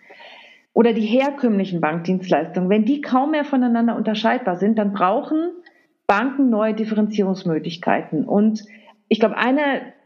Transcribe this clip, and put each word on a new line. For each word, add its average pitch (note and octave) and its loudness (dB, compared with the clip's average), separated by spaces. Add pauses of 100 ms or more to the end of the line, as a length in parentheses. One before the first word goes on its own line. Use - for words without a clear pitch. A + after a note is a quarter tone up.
(760)
oder A3+ 4
die G#3+ -2
herkömmlichen A3 0
Bankdienstleistungen, E3+ -2
wenn G#3+ 2
die C#4+ 0
kaum C4 0
mehr D4 0
voneinander A#3 0
unterscheidbar G#3+ -2
sind, G#3+ 0
dann G3+ 0
brauchen C#4+ 0 (540)
Banken B3+ 2
neue G#3+ 2
Differenzierungsmöglichkeiten. F#3 -2
Und G#3+ 0 (440)
ich G#3+ 2
glaube, G#3+ 0
eine, C4+ 0 (260)